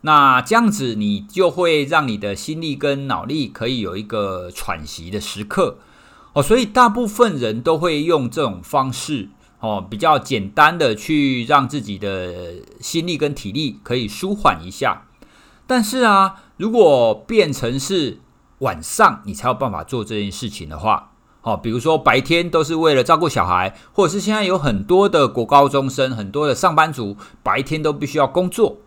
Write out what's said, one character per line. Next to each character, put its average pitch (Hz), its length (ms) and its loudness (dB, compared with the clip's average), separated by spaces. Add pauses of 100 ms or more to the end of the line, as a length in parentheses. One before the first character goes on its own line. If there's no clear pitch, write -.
那 139 420 6
这 220 140 2
样 233 120 4
子 127 280 -2
你 104 240 0
就 180 280 0
会 160 360 2
让 147 240 0
你 107 100 -4
的 104 160 -6
心 156 260 -10
力 156 140 -6
跟 139 320 -4
脑 98 180 -4
力 139 220 -4
可 117 220 -6
以 127 100 -4
有 92 180 -6
一 104 60 -8
个 98 480 -6
喘 82 340 -10
息 82 280 -14
的 104 80 -4
时 104 240 -10
刻。 139 340 -2 (540)
哦， 143 100 0
所 220 160 4
以 247 80 0
大 240 220 4
部 233 180 -2
分 208 300 0
人 117 260 -4
都 160 160 2
会 156 240 0
用 151 260 0
这 151 140 -4
种 98 220 -4
方 131 280 -2
式， 117 360 -8 (320)
哦， 101 280 -4
比 110 80 -10
较 151 220 2
简 101 320 -4
单 156 260 4
的 143 200 2
去 135 480 0
让 139 240 2
自 147 120 -6
己 104 160 -10
的 90 580 -8 (260)
心 170 260 -4
力 175 100 -4
跟 143 160 -2
体 101 200 -10
力 131 320 -6
可 120 100 -4
以 123 140 -2
舒 190 260 -4
缓 135 260 -2
一 87 80 -14
下。 107 380 -6 (640)
但 247 160 2
是 254 160 -4
啊， 196 420 2 (140)
如 185 120 -4
果 147 460 6
变 185 380 0
成 123 260 -4
是 151 400 -4 (400)
晚 95 240 -4
上 - 420 2
你 101 100 -10
才 - 140 -4
有 127 60 2
办 123 180 -4
法 78 100 -8
做 117 220 -6
这 107 160 -6
件 101 100 -6
事 107 180 -10
情 78 200 -12
的 76 100 -12
话， 104 340 0 (300)
哦， 107 140 -2
比 113 140 -6
如 120 80 -2
说 156 180 2
白 127 240 4
天 170 300 0
都 160 120 2
是 156 120 -2
为 160 200 4
了 131 80 4
照 165 140 4
顾 160 120 2
小 95 180 0
孩， 92 300 0 (160)
或 190 140 2
者 156 60 0
是 202 80 -4
现 214 140 -2
在 214 100 0
有 185 140 0
很 120 240 0
多 185 260 2
的 147 200 4
国 117 180 -4
高 143 220 6
中 135 200 0
生、 131 220 -2
很 107 200 -8
多 147 160 -2
的 135 80 2
上 170 200 0
班 160 180 2
族 107 240 -8 (260)
白 107 200 0
天 151 200 -6
都 151 100 0
必 143 140 -6
须 156 120 -4
要 139 80 4
工 180 220 0
作 - 380 0